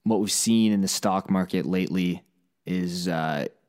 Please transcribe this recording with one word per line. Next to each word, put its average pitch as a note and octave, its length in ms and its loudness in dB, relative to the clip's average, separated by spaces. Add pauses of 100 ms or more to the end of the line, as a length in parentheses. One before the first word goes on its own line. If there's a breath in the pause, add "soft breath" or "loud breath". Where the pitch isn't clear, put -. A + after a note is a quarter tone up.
What G#2+ 160 2
we've G2+ 120 0
seen A2+ 400 4
in G2+ 100 2
the F#2+ 60 2
stock F#2+ 420 0
market F#2 380 0
lately F2+ 560 -2 (420)
is, F2+ 420 -4
uh, D#2 380 -2 (220)